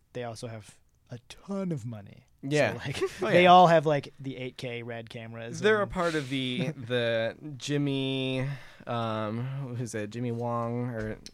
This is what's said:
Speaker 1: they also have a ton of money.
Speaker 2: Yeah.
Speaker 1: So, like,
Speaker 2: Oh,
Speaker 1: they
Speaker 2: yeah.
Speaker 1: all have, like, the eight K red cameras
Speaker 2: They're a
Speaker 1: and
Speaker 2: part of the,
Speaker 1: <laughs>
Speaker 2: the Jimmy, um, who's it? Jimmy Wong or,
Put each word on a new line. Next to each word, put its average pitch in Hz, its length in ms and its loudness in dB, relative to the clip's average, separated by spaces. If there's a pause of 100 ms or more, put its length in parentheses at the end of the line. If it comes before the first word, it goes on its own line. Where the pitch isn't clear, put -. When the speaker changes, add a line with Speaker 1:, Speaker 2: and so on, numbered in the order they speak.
(120)
Speaker 1:
they 123 120 -6
also 117 240 -10
have 110 280 -16 (340)
a 120 80 -12 (100)
ton 196 440 -6
of 127 140 -6
money. 104 400 -14 (160)
Speaker 2:
Yeah. 139 300 2
Speaker 1:
So, - 60 -8
like, - 240 -8 (200)
Speaker 2:
Oh, 220 80 0
Speaker 1:
they 180 140 8
Speaker 2:
yeah. 180 80 10
Speaker 1:
all 180 160 12
have, 160 180 6
like, 147 340 0
the 135 160 -8
eight 127 200 -8
K 120 260 -8
red 117 280 -10
cameras 117 500 -10
Speaker 2:
They're 214 200 4
a - 20 0
Speaker 1:
and 190 80 -2
Speaker 2:
part 170 240 0
of 143 140 -2
the, 127 400 -2
Speaker 1:
<laughs> 127 180 -8
Speaker 2:
the 117 480 0 (220)
Jimmy, 135 920 -2 (400)
um, 117 880 -4
who's 117 180 -6
it? 104 160 -4
Jimmy 120 220 -4
Wong 120 580 -2
or, 110 280 -6 (160)